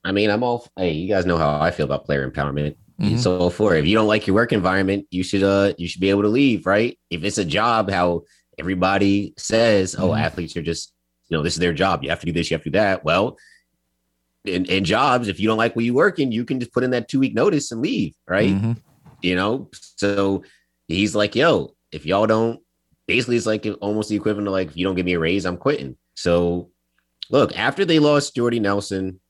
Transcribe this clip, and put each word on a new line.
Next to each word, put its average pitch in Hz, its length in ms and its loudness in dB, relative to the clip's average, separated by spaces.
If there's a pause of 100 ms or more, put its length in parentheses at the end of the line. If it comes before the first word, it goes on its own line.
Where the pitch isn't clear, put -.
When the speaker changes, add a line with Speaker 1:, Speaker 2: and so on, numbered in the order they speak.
Speaker 1:
I 98 80 -4
mean, 104 180 2
I'm 113 120 0
all, 120 240 -2 (100)
hey, 92 160 0
you 82 160 -4
guys 95 180 0
know 87 120 2
how 76 220 2
I 82 100 2
feel 78 160 -4
about 71 180 -4
player 69 260 -4
empowerment. 71 460 -4 (240)
Speaker 2:
Mm-hmm. 104 160 0
Speaker 1:
So 90 340 0
for 104 240 2
it. 78 60 2
If 73 60 0
you 101 100 2
don't 110 100 4
like 107 200 2
your 95 80 2
work 117 180 2
environment, 95 580 0
you 90 120 -4
should, 98 200 0
uh, 98 360 4
you 85 100 -6
should 87 120 -10
be 95 100 2
able 101 120 2
to 107 60 2
leave, 113 380 2
right? 110 320 0 (120)
If 85 140 -6
it's 104 140 -4
a 98 60 0
job, 104 460 0
how 90 320 0 (360)
everybody 98 800 0
says, 110 600 2
"Oh, 92 100 0
Speaker 2:
Mm-hmm. 73 160 0
Speaker 1:
athletes 82 320 -6
are 82 60 -6
just, 82 300 -8 (360)
you 85 80 -2
know, 76 60 0
this 80 120 -2
is 80 60 -6
their 87 120 2
job. 82 300 0
You 71 80 -6
have 82 100 -2
to 78 60 -10
do 85 60 -4
this, 82 180 -2
you 82 60 0
have 78 80 -8
to 80 60 -6
do 87 80 0
that." 98 260 0
Well, 92 320 0 (1080)
in, 90 220 -2
in 98 180 0
jobs, 120 440 2
if 92 120 -6
you 104 80 0
don't 110 100 2
like 117 180 0
where 117 80 0
you 120 100 0
working, 147 380 2
you 117 120 -2
can 131 140 -4
just 120 140 -8
put 123 120 0
in 127 80 0
that 120 160 -2
two-week 131 260 0
notice 143 360 2
and 117 120 -6
leave, 170 320 -4 (120)
right? 98 280 2
Speaker 2:
Mm-hmm. 110 180 0 (480)
Speaker 1:
You 90 160 0
know, 107 320 -2 (280)
so 101 460 0 (440)
he's 98 280 0
like, 104 200 0
"Yo, 120 400 2 (180)
if 73 140 -12
y'all 98 200 2
don't," 113 340 2 (460)
basically 120 300 0
it's 107 100 0
like 107 200 -2 (140)
almost 104 280 -4
the 107 80 -2
equivalent 101 320 -2
of 95 40 -2
like, 92 160 -2
"If - 80 -16
you 90 80 -2
don't 95 100 0
give 90 120 -2
me 90 80 0
a 85 60 0
raise, 87 240 0
I'm 90 120 -4
quitting." 69 400 -4 (180)
So 87 560 0 (600)
look, 131 280 2
after 135 260 -2
they 165 140 2
lost 147 360 2
Jordy 120 260 0
Nelson 98 680 -2